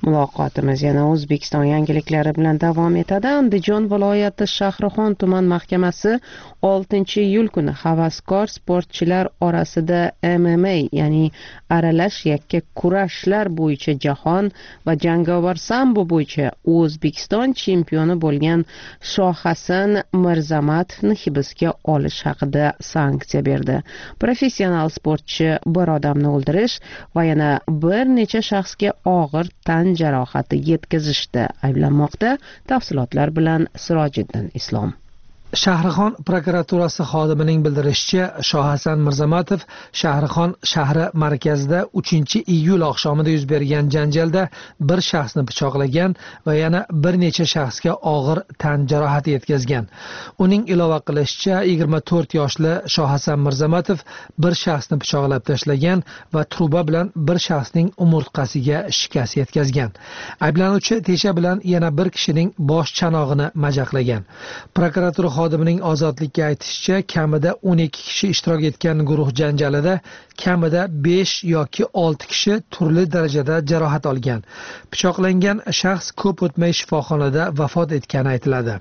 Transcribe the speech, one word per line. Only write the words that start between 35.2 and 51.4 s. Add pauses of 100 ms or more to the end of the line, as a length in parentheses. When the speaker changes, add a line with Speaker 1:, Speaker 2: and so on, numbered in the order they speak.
Speaker 2:
Shahrixon (160)
prokuraturasi
xodimining
bildirishicha, (260)
Shohhasan
Mirzamatov (400)
Shahrixon (200)
shahri (160)
markazida (200)
uchinchi (160)
iyul
oqshomida
yuz
bergan
janjalda (460)
bir (100)
shaxsni
pichoqlagan (340)
va (100)
yana (220)
bir
necha
shaxsga (200)
og'ir (220)
tan
jarohati
yetkazgan. (580)
Uning (100)
ilova
qilishicha, (140)